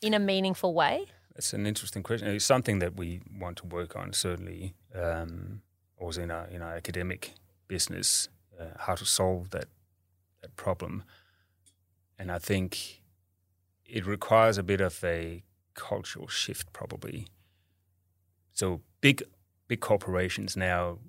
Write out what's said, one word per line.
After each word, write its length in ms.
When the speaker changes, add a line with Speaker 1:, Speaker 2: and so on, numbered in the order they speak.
Speaker 1:
in 140
a 60
meaningful 520
way? 340
Speaker 2:
That's 180
an 140
interesting 380
question. 240
It's 160
something 340
that 180
we 240
want 180
to 80
work 300
on, 160
certainly, 640
um, 680
also 240
in 80
our, 160
in 160
our 140
academic 580
business, 600
uh, 80
how 160
to 100
solve 460
that, 160
that 160
problem. 460
And 120
I 80
think 640
it 220
requires 500
a 60
bit 180
of 240
a 380
cultural 540
shift, 440
probably. 560
So 280
big, 200
big 120
corporations 760
now 420